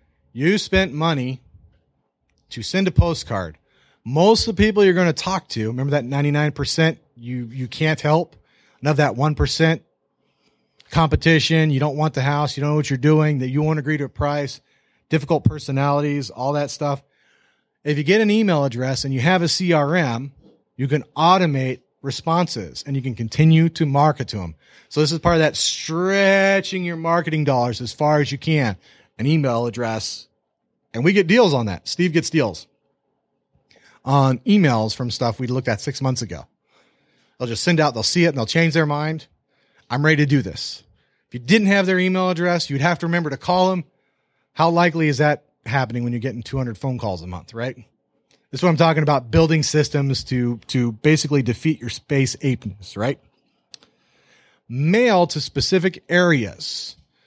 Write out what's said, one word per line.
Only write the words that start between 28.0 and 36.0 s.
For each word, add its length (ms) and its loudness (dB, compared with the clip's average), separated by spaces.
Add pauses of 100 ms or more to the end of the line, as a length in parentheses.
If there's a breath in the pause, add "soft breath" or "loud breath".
as 100 -2
you 60 -8
can, 400 0 (400 soft breath)
an 80 -4
email 400 0
address. 640 -6 (640)
And 100 -4
we 100 4
get 140 2
deals 260 4
on 120 0
that. 220 -6
Steve 260 -2
gets 160 -2
deals 380 -2 (1400 soft breath)
on 340 4
emails 560 2
from 140 -8
stuff 300 -4
we 80 -6
looked 200 -4
at 140 -2
six 200 -8